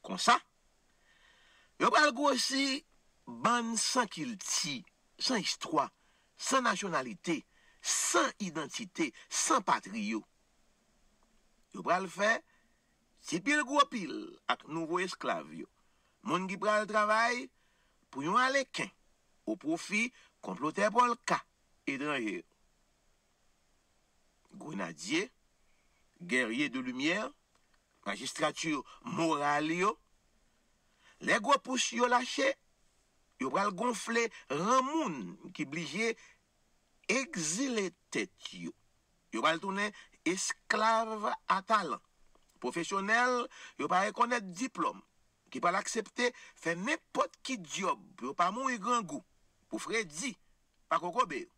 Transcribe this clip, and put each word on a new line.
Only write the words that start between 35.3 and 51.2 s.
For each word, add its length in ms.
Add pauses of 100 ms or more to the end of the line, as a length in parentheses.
ki 160
blije 440 (960)
egzile 800 (200)
tèt 460
yo. 180 (600)
Yo 100
pral 180
tounen 320 (320)
esklav 1040
a 320
talan 400 (580)
pwofesyonèl 840 (340)
yo 120
pa 160
rekonèt. 480
Diplòm 480 (480)
ki 100
pral 180
aksepte 520 (260)
fè 200
nenpòt 640
ki 180
dyòb 400 (160)
pou 140
yo 60
pa 160
mouri 280
grangou, 420 (460)
pou 120
fredi 540 (540)
pa 120
kokobe 420